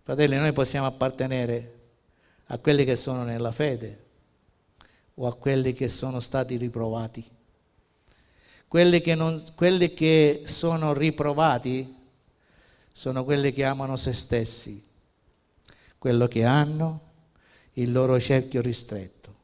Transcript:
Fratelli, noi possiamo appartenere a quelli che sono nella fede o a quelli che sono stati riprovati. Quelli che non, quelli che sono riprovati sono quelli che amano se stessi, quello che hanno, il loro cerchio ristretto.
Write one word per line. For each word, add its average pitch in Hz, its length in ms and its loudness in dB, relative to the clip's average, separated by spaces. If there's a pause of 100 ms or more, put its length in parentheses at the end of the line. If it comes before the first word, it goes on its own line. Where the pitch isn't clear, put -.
Fratelli, 139 340 2
noi 147 160 2
possiamo 135 360 -2
appartenere 131 920 -4 (680)
a 127 120 -8
quelli 143 280 4
che 127 100 0
sono 127 280 -6
nella 117 280 -4
fede 117 520 -6 (1080)
o 127 140 -6
a 120 80 -4
quelli 131 380 0
che 123 140 -4
sono 127 320 -6
stati 127 380 -4
riprovati. 117 680 -6 (1400)
Quelli 175 320 6
che 170 140 0
non, 160 300 -2 (100)
quelli 175 400 2
che 156 520 4
sono 160 480 0
riprovati 139 1000 0 (960)
sono 131 320 -6
quelli 143 280 2
che 131 120 -2
amano 135 320 -2
se 131 180 -4
stessi, 113 680 -4 (1160)
quello 120 260 2
che 113 200 0
hanno, 156 560 0 (720)
il 123 180 -2
loro 127 280 4
cerchio 131 420 0
ristretto. 104 840 -8